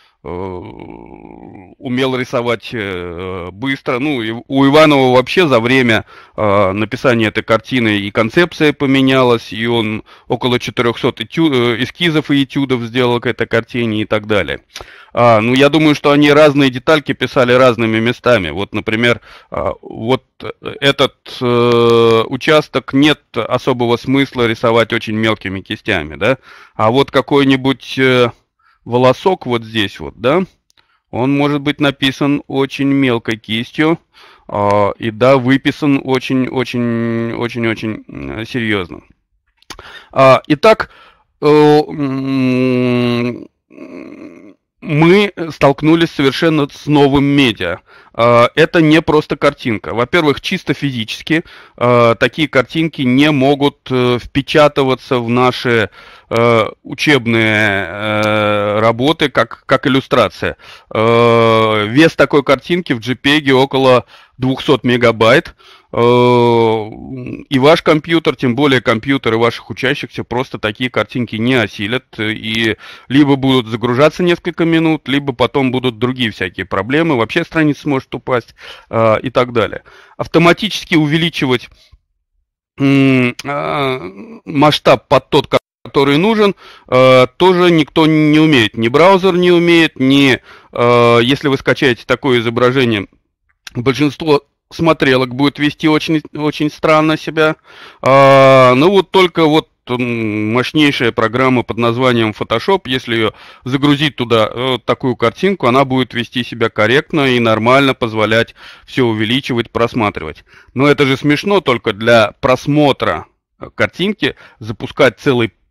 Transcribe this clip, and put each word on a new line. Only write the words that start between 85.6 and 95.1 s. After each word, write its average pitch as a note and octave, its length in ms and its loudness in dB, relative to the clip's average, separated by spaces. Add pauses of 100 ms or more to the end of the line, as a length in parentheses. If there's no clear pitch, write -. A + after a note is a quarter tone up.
который C#3+ 340 0
нужен, G#3 360 2 (340)
э, B2+ 380 4 (120)
тоже F3+ 320 4
никто D#3+ 360 0
не D#3 340 2
умеет. C3+ 360 2
Ни A2+ 120 -2
браузер F3+ 480 4
не F3+ 160 2
умеет, E3+ 460 2
ни, C3+ 420 2 (320)
э, A#2+ 500 4
если C#3 260 -2
вы C3+ 80 0
скачаете C3 500 -2
такое B2 340 0
изображение, A#2+ 640 0 (680)
большинство C3+ 680 -2 (300)
смотрелок C3+ 600 0